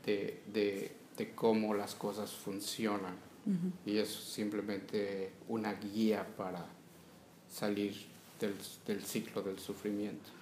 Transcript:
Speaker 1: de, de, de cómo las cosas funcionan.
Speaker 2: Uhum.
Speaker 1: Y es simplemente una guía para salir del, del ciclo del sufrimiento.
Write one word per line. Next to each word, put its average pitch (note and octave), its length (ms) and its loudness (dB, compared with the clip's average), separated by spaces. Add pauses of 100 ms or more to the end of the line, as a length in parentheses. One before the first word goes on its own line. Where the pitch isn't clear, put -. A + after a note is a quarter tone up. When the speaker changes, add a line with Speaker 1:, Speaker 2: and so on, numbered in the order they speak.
Speaker 1:
de, G#2 360 2 (120)
de, G2+ 380 4 (260)
de A2 140 -2
cómo A2 420 6
las G2+ 220 0
cosas G2+ 360 -2
funcionan. G2+ 840 -2 (300)
Speaker 2:
Uhum. F#3 260 4 (140)
Speaker 1:
Y G#2 120 2
es G#2 120 4
simplemente G2+ 1200 -2 (160)
una G#2+ 260 0
guía G#2 520 4 (120)
para F2 280 -2 (840)
salir G2+ 460 2 (440)
del, G#2 140 0 (320)
del G2+ 180 0
ciclo - 380 -2
del F#2+ 160 -2
sufrimiento. G#2 760 -2 (100)